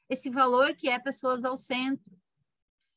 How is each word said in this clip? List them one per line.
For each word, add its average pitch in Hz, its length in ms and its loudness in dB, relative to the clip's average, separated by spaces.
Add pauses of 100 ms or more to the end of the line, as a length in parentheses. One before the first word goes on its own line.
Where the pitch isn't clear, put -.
esse 262 220 -4
valor 262 460 4
que 302 120 -6
é 247 120 2
pessoas 254 440 -2
ao 262 140 -4
centro, 262 580 -4 (800)